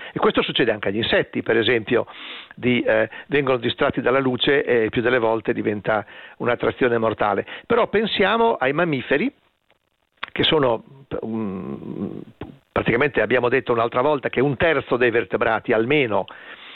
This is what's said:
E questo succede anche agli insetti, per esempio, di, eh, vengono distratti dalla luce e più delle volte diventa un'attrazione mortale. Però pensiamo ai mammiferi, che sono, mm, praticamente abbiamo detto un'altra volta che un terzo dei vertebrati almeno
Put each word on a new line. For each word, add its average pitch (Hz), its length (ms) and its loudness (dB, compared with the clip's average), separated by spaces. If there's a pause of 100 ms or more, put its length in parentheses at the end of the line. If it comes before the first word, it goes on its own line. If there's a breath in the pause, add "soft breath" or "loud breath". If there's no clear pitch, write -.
(140 loud breath)
E - 60 -6
questo 220 240 2
succede 135 280 0
anche 104 180 -2
agli 98 80 -4
insetti, 147 440 0
per 113 160 0
esempio, 113 480 2 (500 loud breath)
di, 123 260 0
eh, 110 280 2 (180 loud breath)
vengono 135 300 2
distratti 120 420 -2
dalla 123 200 2
luce 135 440 2
e 113 280 2
più 127 100 -2
delle 123 180 2
volte 113 320 0
diventa 107 540 -2 (320 loud breath)
un'attrazione 117 640 0
mortale. 107 480 0 (180 loud breath)
Però 226 220 2
pensiamo 220 680 2
ai 135 160 0
mammiferi, 156 600 0 (1000)
che - 120 -2
sono, 127 400 2 (420)
mm, 95 920 -6 (520)
praticamente 120 500 0
abbiamo 120 280 2
detto 127 220 0
un'altra 117 300 0
volta 139 280 0
che - 100 -2
un 139 160 2
terzo 147 420 0
dei 120 120 4
vertebrati 113 640 0
almeno 113 520 2 (500 loud breath)